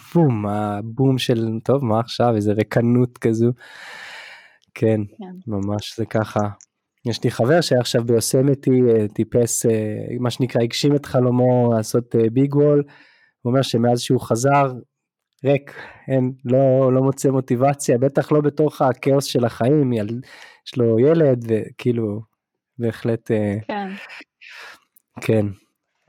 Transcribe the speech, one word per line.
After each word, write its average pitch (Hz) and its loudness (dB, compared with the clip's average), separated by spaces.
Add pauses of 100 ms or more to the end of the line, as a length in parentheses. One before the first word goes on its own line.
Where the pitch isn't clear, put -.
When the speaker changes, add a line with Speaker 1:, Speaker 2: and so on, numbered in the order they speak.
(160)
Speaker 1:
בום, 123 2
הבום 107 -2
של, 113 -2 (140)
"טוב, 135 0
מה 110 2
עכשיו?" 120 0
איזה 104 0
ריקנות 120 0
כזו. 117 2 (1200)
כן, 110 0 (160)
Speaker 2:
כן. 185 -14
Speaker 1:
ממש 104 -6
זה 113 -4
ככה. 110 -2 (680)
יש 117 -6
לי 123 0
חבר 135 2
שעכשיו 123 0
ביוסמיטי, 131 2
אה, 110 2
טיפס, 117 -2
אה, 117 2 (480)
מה 123 -2
שנקרא, 123 -2
הגשים 143 0
את 143 -2
חלומו 123 2
לעשות, 120 -2
אה, 113 2
ביג 135 0
וול, 147 4 (580)
הוא 120 -4
אומר 135 2
שמאז 120 0
שהוא 127 0
חזר, 135 0 (760)
ריק, 139 0 (340)
אין, 131 0 (140)
לא, 131 4
לא 131 2
מוצא 135 0
מוטיבציה, 131 0
בטח 135 0
לא 151 2
בתוך 147 0
הכאוס 135 0
של 120 -2
החיים, 127 0
יל-, 113 -4 (460)
יש - -12
לו 117 4
ילד, 135 4
וכאילו, 113 -2 (560)
בהחלט, 117 -4
אה, 104 0 (120)
Speaker 2:
כן. 101 -8 (1300)
Speaker 1:
כן. 110 0 (640)